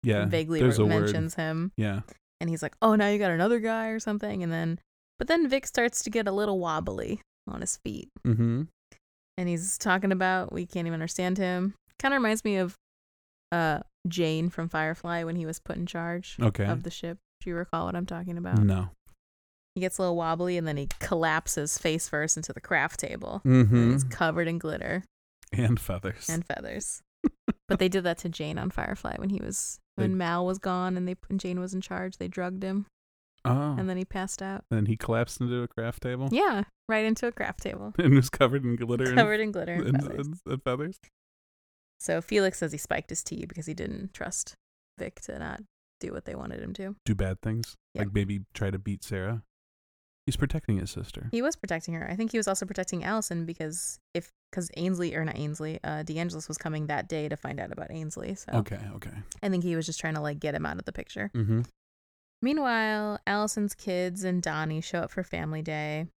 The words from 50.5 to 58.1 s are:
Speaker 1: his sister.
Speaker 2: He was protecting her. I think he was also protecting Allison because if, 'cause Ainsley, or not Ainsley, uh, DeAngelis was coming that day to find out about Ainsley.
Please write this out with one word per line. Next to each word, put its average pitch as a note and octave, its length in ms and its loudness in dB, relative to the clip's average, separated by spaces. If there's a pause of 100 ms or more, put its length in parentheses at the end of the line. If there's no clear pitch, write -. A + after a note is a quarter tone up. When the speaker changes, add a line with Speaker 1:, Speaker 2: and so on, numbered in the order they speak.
Speaker 1:
his F2+ 140 -4
sister. - 400 -10
Speaker 2:
He A#3 100 0
was D#4 140 0
protecting E3 380 -4
her. D#3+ 140 -8
I F3 60 -4
think A3 160 -2
he A#3 80 0
was G#3 80 0
also F#3+ 180 0
protecting F#3 380 -4
Allison F#3 420 -2
because E3 540 -6 (160)
if, E3+ 160 -4 (220)
'cause F3 240 -4
Ainsley, F3 400 0
or D3+ 80 0
not - 120 -4
Ainsley, D#3 460 -6
uh, D3+ 220 -4
DeAngelis D#3+ 420 -4
was D3+ 100 -8
coming D#3 300 -4
that D3 220 -2
day D3+ 200 -4
to D3+ 80 -4
find C#3 220 -8
out - 140 -8
about - 180 -10
Ainsley. D#3+ 460 -8